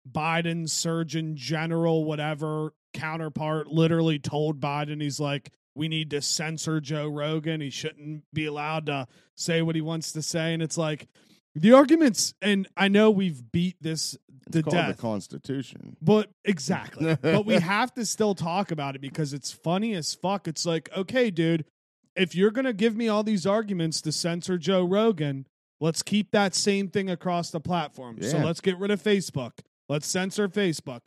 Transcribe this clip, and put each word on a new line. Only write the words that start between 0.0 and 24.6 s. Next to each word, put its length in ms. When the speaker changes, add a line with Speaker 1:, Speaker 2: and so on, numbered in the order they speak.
Speaker 1:
Biden's 640
Surgeon 640
General, 680
whatever, 680
counterpart 760
literally 500
told 420
Biden, 420
he's 160
like, 320
"We 140
need 220
to 120
censor 580
Joe 280
Rogan. 520
He 100
shouldn't 520
be 140
allowed 400
to 200
say 280
what 120
he 60
wants 320
to 100
say." 320
And 80
it's 160
like, 300
the 180
arguments, 680
and 360
I 120
know 220
we've 400
beat 300
this 360
Speaker 2:
It's 120
Speaker 1:
to 40
Speaker 2:
called 120
Speaker 1:
death. 220
Speaker 2:
the 60
Constitution. 1000
Speaker 1:
But 300
exactly. 760
Speaker 2:
<laughs> 40
Speaker 1:
But 240
we 80
have 400
to 120
still 280
talk 360
about 240
it 60
because 320
it's 200
funny 420
as 200
fuck. 320
It's 200
like, 300
okay, 340
dude, 340
if 200
you're 180
gonna 200
give 240
me 120
all 160
these 220
arguments 560
to 100
censor 440
Joe 280